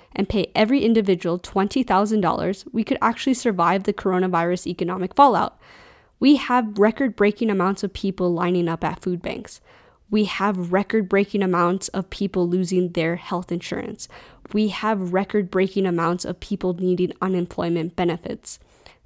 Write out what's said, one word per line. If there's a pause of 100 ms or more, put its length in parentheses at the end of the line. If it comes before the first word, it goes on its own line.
(140)
and
pay
every
individual
twenty
thousand
dollars,
we
could
actually
survive
the
coronavirus
economic
fallout. (640)
We
have
record-breaking
amounts
of
people
lining
up
at
food
banks. (480)
We
have
record-breaking
amounts
of
people
losing
their
health
insurance. (420)
We
have
record-breaking
amounts
of
people
needing
unemployment
benefits. (460)